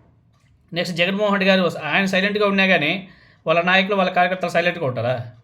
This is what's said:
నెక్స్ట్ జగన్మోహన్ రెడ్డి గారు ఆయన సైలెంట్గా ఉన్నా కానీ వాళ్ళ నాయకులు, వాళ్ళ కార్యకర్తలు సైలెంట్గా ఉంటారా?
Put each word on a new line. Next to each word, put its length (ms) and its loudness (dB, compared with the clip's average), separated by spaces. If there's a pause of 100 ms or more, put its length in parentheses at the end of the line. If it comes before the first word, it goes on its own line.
(720)
నెక్స్ట్ 240 -4
జగన్మోహన్ 440 0
రెడ్డి 60 2
గారు 240 4 (140)
ఆయన 200 0
సైలెంట్గా 420 0
ఉన్నా 200 2
కానీ 420 0 (380)
వాళ్ళ 160 2
నాయకులు, 320 2
వాళ్ళ 160 0
కార్యకర్తలు 400 0
సైలెంట్గా 360 -2
ఉంటారా? 400 -4 (180)